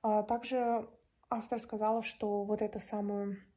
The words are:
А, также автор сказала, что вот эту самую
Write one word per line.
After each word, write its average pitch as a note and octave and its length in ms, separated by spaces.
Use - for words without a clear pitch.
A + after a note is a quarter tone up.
А, G#3+ 200
также A#3 640
автор A3+ 300
сказала, A3 440
что G#3 420
вот G#3 180
эту G#3 180
самую G3+ 560